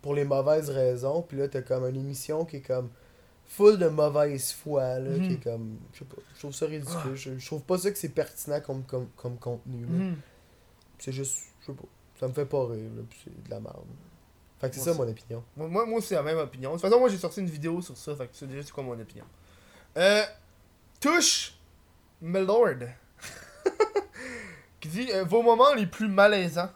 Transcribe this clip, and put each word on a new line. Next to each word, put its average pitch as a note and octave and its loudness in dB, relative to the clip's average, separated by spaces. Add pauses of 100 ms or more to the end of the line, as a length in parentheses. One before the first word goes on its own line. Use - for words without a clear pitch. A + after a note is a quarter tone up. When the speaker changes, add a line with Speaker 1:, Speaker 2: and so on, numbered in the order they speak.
Speaker 1:
pour C#3+ -4
les C#3+ 2
mauvaises C#3+ 2
raisons, C3 0
puis C#3+ -10
là C#3 0
t'as C#3 -4
comme B2+ -2
une C3 -4
émission C#3 -4
qui D3 -14
est C3+ -12
comme B2+ -4 (580)
full G#3 8
de F3 4
mauvaise D3 2
foi, C3 -2
là, C3 -4
Speaker 2:
Mhm. F3 0
Speaker 1:
qui F3+ 0
est - -8
comme, A2+ -6 (140)
je - -20
sais C#3 -16
pas, - -20 (180)
je - -20
trouve C#3+ -10
ça D#3+ -4
ridicule, D3+ -6
Speaker 2:
Ouais. C3+ -6
Speaker 1:
je, C3 -10
je B2+ -14
trouve D#3 -6
pas F3+ 0
ça F#3+ 0
que G3+ -6
c'est D#3+ -6
pertinent D3 -4
comme, C3+ -8
comme, B2 -6
comme B2 -10
contenu, A#2+ -8
là. B2+ -4
Speaker 2:
Mhm. F3 -2 (840)
Speaker 1:
C'est C3 -10
juste, C3 -6 (220)
je - -18
sais C#3+ -12
pas, B2+ -16 (360)
ça C3 -4
me B2+ -4
fait C#3+ -2
pas C3+ 0
rire, A2+ -8
là, A2+ -10
pis - -20
c'est B2+ -18
de A2+ -18
la A2 -8
merde. - -14 (760)
Fait C3 -4
que B2 -10
c'est B2+ -8
Speaker 2:
Moi - -4
Speaker 1:
ça E3+ 0
Speaker 2:
aussi. D#3 0
Speaker 1:
mon A#2 -2
opinion. A#2 -10 (120)
Speaker 2:
Moi, D#3 -10
moi, G3 0
moi, A3+ -2
c'est - -4
la D3 0
même D#3+ -2
opinion. C3+ -6
De E3 -4
toute F3 -8
façon, A3 6
moi, B3+ 6
j'ai G3 -2
sorti F#3 -6
une F3+ -2
vidéo D#3+ -4
sur D#3 -12
ça, D3 -10
fait C3 -10
que A#2 -18
tu - -20
sais C#3 -14
déjà C#3 -12
c'est C#3 -16
quoi C#3+ -10
mon A#2+ -8
opinion. A2 -16 (720)
Euh, G3+ 6 (760)
Touche - 2 (680)
Milord F#3 2 (420)
<laughs> - -6
qui - -12
dit, A3+ -4
euh, F#3+ 2
vos A3 4
moments A#3+ 8
les G#3+ 2
plus G#3+ -4
malaisants. F#3+ 4